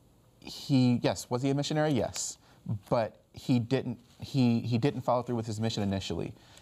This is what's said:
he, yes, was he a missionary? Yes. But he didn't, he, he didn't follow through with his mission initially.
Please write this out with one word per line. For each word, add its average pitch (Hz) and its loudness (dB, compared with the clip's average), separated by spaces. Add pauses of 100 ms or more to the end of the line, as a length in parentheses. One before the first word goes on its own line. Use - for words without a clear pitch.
(400)
he, 127 2
yes, 127 -2
was 123 -2
he 139 0
a 139 2
missionary? 151 0
Yes. - -2 (540)
But 113 0 (160)
he - 0
didn't, 120 -2 (220)
he, 120 2
he 117 -2
didn't 127 0
follow 123 2
through 123 -4
with 110 -2
his 107 -6
mission 113 -2
initially. 98 -2 (300)